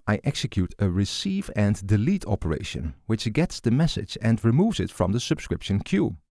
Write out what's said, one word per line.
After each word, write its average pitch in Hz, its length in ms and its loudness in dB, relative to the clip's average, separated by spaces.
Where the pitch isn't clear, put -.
I 107 180 0
execute - 540 -2
a 101 100 2
receive 101 680 -2
and 101 320 2
delete 110 400 2
operation, 80 680 -4
which 113 260 -2
gets 170 260 0
the 117 120 2
message 135 500 2
and 113 240 2
removes 165 340 4
it 90 120 -2
from 90 200 0
the 113 80 2
subscription - 600 -2
queue. 180 380 0